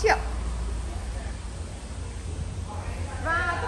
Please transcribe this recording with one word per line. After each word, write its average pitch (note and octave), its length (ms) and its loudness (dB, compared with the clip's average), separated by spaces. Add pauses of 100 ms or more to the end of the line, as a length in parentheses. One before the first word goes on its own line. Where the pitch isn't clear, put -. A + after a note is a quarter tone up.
triệu. G#4+ 140 10 (3000)
Và E4+ 360 4
tiếp - 60 0